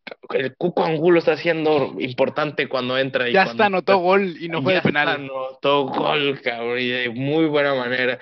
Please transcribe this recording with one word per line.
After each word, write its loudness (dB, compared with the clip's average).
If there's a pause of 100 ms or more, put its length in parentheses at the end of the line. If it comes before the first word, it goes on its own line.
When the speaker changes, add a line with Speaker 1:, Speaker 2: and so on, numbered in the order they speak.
(340)
Speaker 1:
el -2
Cuco 0
Angulo 4
está 2
siendo 0
importante -2
cuando -2
entra -2
y 0
Speaker 2:
Ya 6
Speaker 1:
cuando -2
Speaker 2:
hasta 2
anotó 0
Speaker 1:
está 4
Speaker 2:
gol 2
y -8
no -4
fue 2
Speaker 1:
ya 0
Speaker 2:
de 0
penal. 2
Speaker 1:
hasta -4
anotó -2
gol, -2
cabrón, -4
y -2
de -2
muy 0
buena 0
manera. -2